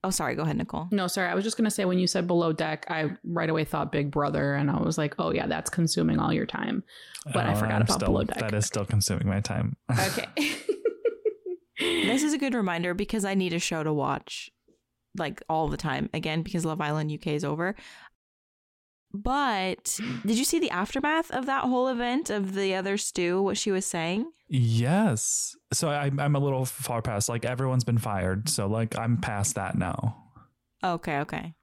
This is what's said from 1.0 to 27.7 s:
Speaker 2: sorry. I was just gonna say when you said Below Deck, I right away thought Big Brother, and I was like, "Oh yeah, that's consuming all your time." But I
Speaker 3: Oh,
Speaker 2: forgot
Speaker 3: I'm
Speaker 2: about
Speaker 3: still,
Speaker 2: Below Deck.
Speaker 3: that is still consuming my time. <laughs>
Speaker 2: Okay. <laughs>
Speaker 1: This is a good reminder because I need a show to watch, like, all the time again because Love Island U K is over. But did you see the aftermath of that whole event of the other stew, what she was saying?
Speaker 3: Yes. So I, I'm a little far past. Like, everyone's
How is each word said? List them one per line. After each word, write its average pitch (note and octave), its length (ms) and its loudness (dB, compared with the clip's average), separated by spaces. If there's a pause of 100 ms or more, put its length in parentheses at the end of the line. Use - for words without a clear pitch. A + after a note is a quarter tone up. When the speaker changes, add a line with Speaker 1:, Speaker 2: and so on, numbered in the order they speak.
Speaker 2:
sorry. F3+ 220 0
I F3 60 0
was G3 80 2
just A3 140 -2
gonna A3 120 4
say G#3 160 0
when F3+ 140 4
you F3+ 80 4
said F3+ 180 0
Below E3+ 280 4
Deck, D#3+ 360 -2
I D#3+ 220 0 (140)
right E3+ 240 0
away D#3+ 160 2
thought D#3 260 -2
Big D3 180 0
Brother, C#3+ 460 2
and C#3+ 160 2
I - 100 2
was E3 160 2
like, D3+ 220 0
"Oh D#3+ 120 0
yeah, - 140 0
that's D#3 240 -4
consuming D#3+ 500 2
all D#3 140 2
your - 140 0
time." - 360 -2 (420)
But C3+ 200 0
I A2 60 2
Speaker 3:
Oh, G2+ 40 2
Speaker 2:
forgot G#2+ 200 0
Speaker 3:
I'm G#2+ 80 2
Speaker 2:
about - 120 2
Speaker 3:
still, F#2+ 120 0
Speaker 2:
Below - 160 2
Deck. - 160 -4
Speaker 3:
that G#2+ 140 -2
is G#2 120 2
still G2+ 200 -4
consuming G#2 420 0
my G2 140 2
time. - 420 -2
<laughs> - 80 -4
Speaker 2:
Okay. F#3 360 0 (100)
<laughs> D4+ 200 0 (1200)
Speaker 1:
This D#4+ 440 2
is D4+ 100 2
a D#4 40 0
good C4 160 0
reminder F3+ 400 0
because G3 320 -2
I G3 80 0
need F#3 200 2
a E3+ 60 0
show E3 240 -2
to D#3 100 2
watch, - 560 -2 (680)
like, D#3 320 -4
all D#3+ 180 2
the D3 100 -2
time C#3 360 -2
again D#3+ 300 -2
because E3+ 200 -2
Love D#3 160 -2
Island D3+ 320 -2
U D3 60 -6
K D3+ 180 -2
is D3 80 -2
over. D#3+ 320 -2 (1400)
But G#3 840 -2 (260)
did A3 120 2
you C4+ 80 2
see E4+ 140 2
the E4+ 100 0
aftermath C#4+ 600 0
of C4 160 -4
that C4+ 180 0
whole B3+ 240 2
event A#3+ 400 0
of G3 240 -2
the F#3+ 220 0
other G3 220 0
stew, F3+ 440 0
what G3 160 2
she - 140 -2
was F#3+ 140 0
saying? F#3+ 460 -2 (160)
Speaker 3:
Yes. B2 1080 2 (180)
So D#3 160 0
I, C#3+ 280 0
I'm C#3+ 180 4
a C#3 40 2
little C3+ 260 2
far A#2+ 360 -4
past. G#2+ 260 0
Like, A#2 180 -2
everyone's B2+ 380 2